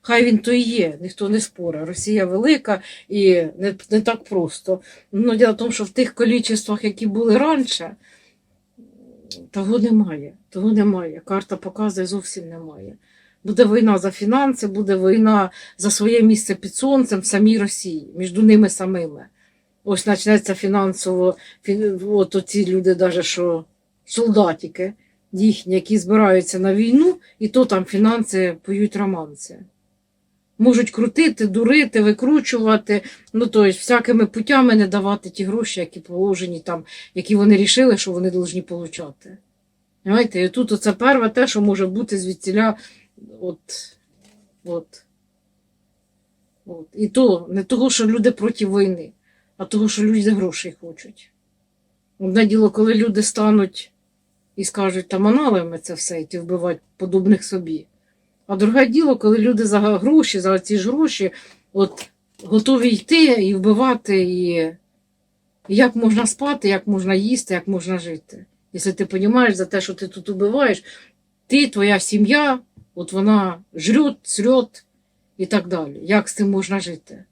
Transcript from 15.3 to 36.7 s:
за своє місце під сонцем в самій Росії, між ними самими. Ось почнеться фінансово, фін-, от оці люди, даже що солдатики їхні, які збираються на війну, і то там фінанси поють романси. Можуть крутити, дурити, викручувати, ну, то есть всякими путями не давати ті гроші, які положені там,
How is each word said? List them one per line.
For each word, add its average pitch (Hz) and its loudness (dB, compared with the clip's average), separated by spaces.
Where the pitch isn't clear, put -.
за 202 -2
своє 226 2
місце 214 2
під - -16
сонцем 262 0
в 185 -10
самій 214 4
Росії, 190 -6
між 180 -8
ними 214 6
самими. 180 -6
Ось 196 -4
почнеться 208 2
фінансово, 190 -2
фін-, 202 -2
от 196 0
оці 190 -2
люди, 185 0
даже 175 0
що 170 -4
солдатики 202 0
їхні, 196 0
які 208 0
збираються 185 2
на 190 0
війну, 269 2
і 214 -4
то 254 2
там 185 -2
фінанси 196 0
поють 202 -4
романси. 170 -8
Можуть 233 4
крутити, 233 0
дурити, 233 2
викручувати, 220 0
ну, 226 0
то 214 4
есть 185 2
всякими 233 2
путями 240 2
не 208 4
давати 202 -4
ті 190 -8
гроші, 214 -6
які 175 -10
положені 175 -4
там, 165 -10